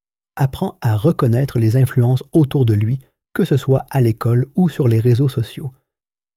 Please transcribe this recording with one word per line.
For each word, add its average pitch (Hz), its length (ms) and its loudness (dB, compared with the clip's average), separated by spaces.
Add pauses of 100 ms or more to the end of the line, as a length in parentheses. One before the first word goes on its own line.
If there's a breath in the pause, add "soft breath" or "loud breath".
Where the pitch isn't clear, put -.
(360)
Apprends 139 460 -4
à 113 140 0
reconnaître 131 600 0
les 113 180 2
influences 127 480 2 (100)
autour 143 320 2
de 113 100 2
lui, 110 240 -2 (340 soft breath)
que 196 120 0
ce 147 120 0
soit 131 320 0
à 139 120 0
l'école 117 540 0
ou 185 140 2
sur 139 180 -2
les 113 120 2
réseaux 123 300 2
sociaux. 131 420 -8 (640)